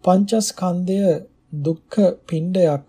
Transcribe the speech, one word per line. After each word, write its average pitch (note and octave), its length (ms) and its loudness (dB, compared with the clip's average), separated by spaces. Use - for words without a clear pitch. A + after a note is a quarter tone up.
පංචස්කන්ධය F#3+ 960 0
දුක්ඛ D#3+ 400 -4
පිණ්ඩයක් E3 680 0